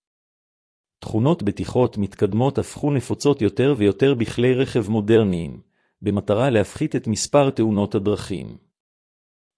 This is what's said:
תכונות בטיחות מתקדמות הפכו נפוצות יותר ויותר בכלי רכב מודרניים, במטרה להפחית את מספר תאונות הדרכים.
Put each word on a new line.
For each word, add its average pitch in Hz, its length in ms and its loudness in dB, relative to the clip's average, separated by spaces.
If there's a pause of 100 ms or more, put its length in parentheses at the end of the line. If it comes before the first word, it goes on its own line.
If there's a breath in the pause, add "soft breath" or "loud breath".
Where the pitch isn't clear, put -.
(1000)
תכונות 131 440 0
בטיחות 107 540 -2
מתקדמות 107 600 -2
הפכו - 340 -4
נפוצות 139 500 0
יותר 123 360 2
ויותר 104 360 2
בכלי 123 400 0
רכב 127 360 0
מודרניים, 101 720 2 (400)
במטרה 104 480 0
להפחית 120 460 0
את 123 120 -4
מספר 135 420 2
תאונות 107 460 0
הדרכים. 98 640 -4 (1000)